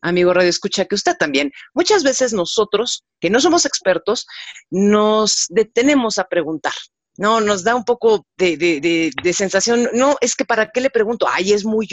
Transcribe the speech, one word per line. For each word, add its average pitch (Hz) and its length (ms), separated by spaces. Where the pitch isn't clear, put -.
amigo 175 320
Radio 180 160
Escucha, 190 360
que 202 100
usted 339 200
también, 143 360
muchas 359 300
veces 254 300
nosotros, 208 720
que 170 100
no 226 80
somos 320 260
expertos, - 640
nos 208 800
detenemos 233 680
a 185 60
preguntar. 156 480
No, 220 220
nos 208 260
da 233 100
un 247 100
poco 226 400
de, 175 180
de, 160 240
de, 165 300
de 175 120
sensación, 208 580
no, 262 300
es 247 120
que - 120
¿para 220 240
qué 247 100
le 262 80
pregunto? 220 420
Ay, 190 220
es 208 140
muy 220 260